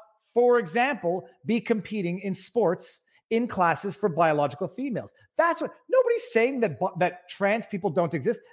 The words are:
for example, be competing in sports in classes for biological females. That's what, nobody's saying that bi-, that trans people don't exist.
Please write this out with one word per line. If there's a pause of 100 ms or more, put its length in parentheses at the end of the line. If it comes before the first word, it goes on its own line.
(260)
for
example, (180)
be
competing
in
sports (300)
in
classes
for
biological
females. (240)
That's
what, (160)
nobody's
saying
that
bi-,
that
trans
people
don't
exist. (120)